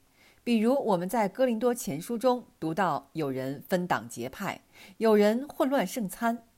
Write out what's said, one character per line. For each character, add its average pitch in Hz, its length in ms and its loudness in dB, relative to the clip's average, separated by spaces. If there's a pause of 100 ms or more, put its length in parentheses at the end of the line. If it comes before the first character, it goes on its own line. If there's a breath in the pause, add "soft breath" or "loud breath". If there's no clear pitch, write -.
(420 soft breath)
比 240 140 2
如 226 180 4 (100)
我 196 120 2
们 180 120 -2
在 214 200 0
哥 262 180 2
林 226 140 0
多 240 120 2
前 180 280 -6
书 233 180 -6
中 247 260 0 (140)
读 160 160 -4
到， 165 380 -2
有 151 180 -4
人 131 380 -6
分 180 180 0
党 117 220 -2
结 120 200 -8
派， - 340 -8 (340 loud breath)
有 220 180 4
人 214 320 4
混 294 220 -2
乱 254 180 2
圣 202 220 -4
餐， 233 360 -4 (140)